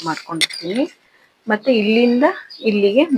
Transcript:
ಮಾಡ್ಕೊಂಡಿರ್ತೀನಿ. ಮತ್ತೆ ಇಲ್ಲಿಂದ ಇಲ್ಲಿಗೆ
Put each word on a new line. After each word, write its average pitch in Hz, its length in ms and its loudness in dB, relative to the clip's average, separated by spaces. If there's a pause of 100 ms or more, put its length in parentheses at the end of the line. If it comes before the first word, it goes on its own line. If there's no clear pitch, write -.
ಮಾಡ್ಕೊಂಡಿರ್ತೀನಿ. 165 800 -6 (640)
ಮತ್ತೆ 214 240 -2 (100)
ಇಲ್ಲಿಂದ 240 440 2 (440)
ಇಲ್ಲಿಗೆ 208 340 2 (160)